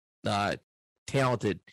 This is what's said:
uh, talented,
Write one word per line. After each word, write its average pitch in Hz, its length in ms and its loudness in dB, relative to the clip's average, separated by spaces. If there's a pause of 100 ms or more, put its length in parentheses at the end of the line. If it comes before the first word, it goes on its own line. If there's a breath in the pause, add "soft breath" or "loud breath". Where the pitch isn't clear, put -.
(280)
uh, 101 300 0 (500)
talented, 123 540 0 (120)